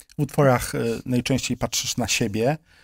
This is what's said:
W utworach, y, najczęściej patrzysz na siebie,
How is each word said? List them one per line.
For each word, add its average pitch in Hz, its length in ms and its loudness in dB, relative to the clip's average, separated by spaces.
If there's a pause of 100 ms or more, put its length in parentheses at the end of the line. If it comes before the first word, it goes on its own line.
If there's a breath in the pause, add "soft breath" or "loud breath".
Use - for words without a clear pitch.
(180)
W 151 40 0
utworach, 139 540 2
y, 117 300 -2
najczęściej 123 520 -2
patrzysz - 400 -4
na 117 100 -2
siebie, 117 500 0 (260 soft breath)